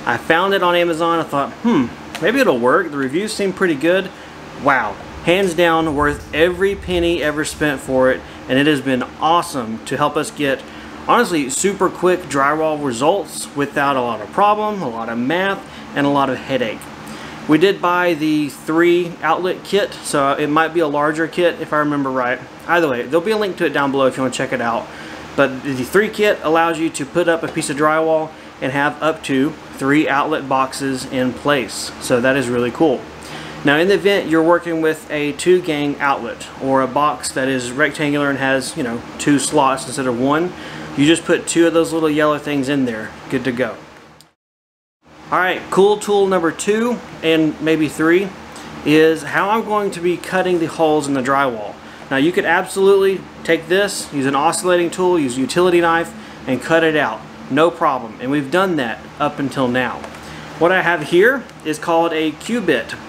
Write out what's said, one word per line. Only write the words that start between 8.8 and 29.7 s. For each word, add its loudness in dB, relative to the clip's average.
been 0
awesome 0
to -4
help 0
us -4
get, -2
honestly, 2
super 0
quick 0
drywall 0
results 0
without 0
a 2
lot -2
of -10
problem, 2
a -4
lot -6
of -4
math, 0
and 2
a 4
lot 2
of -2
headache. -4
We 6
did 4
buy 2
the 0
three 0
outlet -2
kit, -2
so 0
it -2
might 0
be 0
a 2
larger 0
kit 0
if -6
I 2
remember 0
right. -2
Either 2
way, -2
there'll 0
be 0
a 0
link -2
to 0
it 0
down 0
below 2
if 0
you -2
wanna -2
check -4
it -2
out. -2
But 0
the -4
three 2
kit 2
allows 2
you 0
to -6
put 0
up 2
a -6
piece -6
of -4
drywall 2
and -2
have 0
up 0
to 2